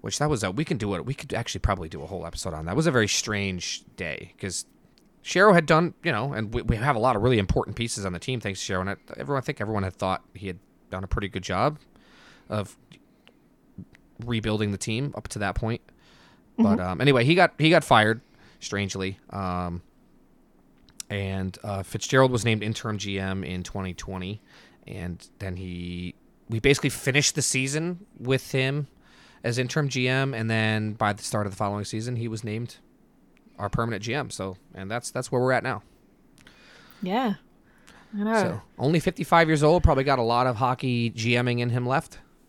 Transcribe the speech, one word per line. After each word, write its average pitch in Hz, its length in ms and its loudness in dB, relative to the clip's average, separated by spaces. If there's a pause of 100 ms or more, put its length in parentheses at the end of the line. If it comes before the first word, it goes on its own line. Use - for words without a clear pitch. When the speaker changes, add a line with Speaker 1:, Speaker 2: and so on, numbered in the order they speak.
Speaker 1:
which - 180 -6
that 151 100 2
was 113 140 0
a, 92 80 0
we 127 140 -2
can 151 120 -2
do 101 160 -2
it. 85 120 -4
We 139 100 -6
could - 180 -12
actually - 280 -6
probably 90 280 0
do 73 140 -10
a - 20 -10
whole 85 220 -8
episode 85 260 -8
on 78 120 -8
that. 85 80 -4
It - 20 0
was 156 120 2
a 160 40 2
very 113 160 4
strange 98 720 -4 (140)
day - 420 -8
'cause - 280 -6 (580)
Shero 196 320 6
had 170 100 6
done, 170 380 4
you 170 80 0
know, 127 220 -2
and 110 200 -4
we, 120 80 0
we 120 140 0
have 127 200 0
a 110 40 0
lot 123 160 4
of 101 80 2
really 120 160 6
important 101 360 0
pieces 113 300 -4
on 90 80 -2
the 85 60 -6
team 127 200 -4
thanks 98 240 -6
to 101 100 -4
Shero. 92 80 0
And 95 100 -2
I, - 40 -6 (220)
everyone, 135 240 -4
I - 20 -12
think - 160 -6
everyone 107 220 -2
had 95 140 -2
thought 92 280 -2 (120)
he 101 100 -12
had 92 140 -8 (320)
done 95 120 -6
a 92 40 -10
pretty 98 220 -2
good 95 120 -6
job 120 380 0 (680)
of 101 300 -6 (1500)
rebuilding 107 480 -2
the 98 60 -4
team 120 400 -4
up 110 120 -10
to 104 100 -8
that 98 160 -2
point. 113 260 -2 (760)
But, 214 200 4
Speaker 2:
Mm-hmm. - 40 -2
Speaker 1:
um, 90 200 -4
anyway, 127 240 4
he 160 100 6
got, 180 220 6
he 156 120 4
got 165 140 6
fired, 110 380 4 (380)
strangely. 95 580 -4 (140)
Um, 90 500 -4 (1300)
and, 95 540 -4
uh, 98 200 -6
Fitzgerald 131 480 2
was 113 140 0
named 110 180 2
interim 107 340 -4
G 98 220 -4
M 95 240 -4
in 90 200 -6
twenty 92 300 -8
twenty. 95 480 -10 (460)
And 87 400 -10 (120)
then 95 180 -8
he, 90 560 -8 (360)
we 110 100 -2
basically 139 320 4
finished 143 440 2
the 151 60 0
season 156 640 -2 (140)
with 127 320 0
him 139 360 0 (560)
as 117 140 0
interim 131 320 0
G 127 180 0
M. 135 260 2
And 113 160 -2
then 107 440 2
by 104 200 2
the 101 100 -8
start 104 220 -2
of 98 60 -4
the 95 60 -12
following 104 280 -2
season, 117 300 -6
he 117 120 -4
was 113 160 -8
named 113 340 -6 (840)
our 101 100 -2
permanent 117 340 -2
G 113 100 -4
M. 131 160 -4
So, 95 280 -6 (160)
and 95 160 -10
that's, 120 220 -6
that's 127 200 -6
where 123 100 2
we're 127 100 4
at 123 120 2
now. 117 200 -4 (1160)
Speaker 2:
Yeah. 208 340 0 (800)
I 202 100 -4
know. 220 100 0
Speaker 1:
So, 196 280 2 (180)
only 156 220 4
fifty-five 170 480 4
years 156 120 4
old, 156 220 6
probably 135 220 6
got 135 140 4
a 120 40 2
lot 120 240 4
of 123 80 0
hockey 123 540 0
G 117 260 0
M 123 140 2
ing 120 100 0
in 120 100 0
him 123 160 0
left. 135 340 -2 (300)